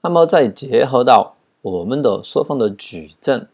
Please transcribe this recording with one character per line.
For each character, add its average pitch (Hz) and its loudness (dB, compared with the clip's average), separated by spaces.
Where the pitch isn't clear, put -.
那 170 -6
么 170 4
再 156 2
结 120 -2
合 131 0
到 - 4
我 90 -6
们 131 -4
的 104 0
缩 - -2
放 147 -4
的 110 0
矩 87 -14
阵 117 -4